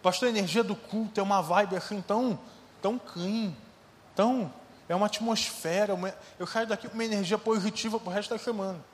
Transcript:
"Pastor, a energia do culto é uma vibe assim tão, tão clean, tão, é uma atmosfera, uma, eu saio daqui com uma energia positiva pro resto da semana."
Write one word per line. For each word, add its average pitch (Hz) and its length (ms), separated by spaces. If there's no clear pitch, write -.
"Pastor, 185 240
a 240 40
energia 202 320
do 208 140
culto 214 420
é 202 40
uma 196 180
vibe 180 360
assim 190 260
tão, 220 360
tão 226 160
clean, 196 560
tão, 220 380
é 170 80
uma 202 120
atmosfera, 208 880
uma, 185 200
eu 180 80
saio 226 200
daqui 220 220
com - 60
uma 226 100
energia 208 340
positiva 220 600
pro 180 120
resto 202 200
da 226 80
semana." 190 560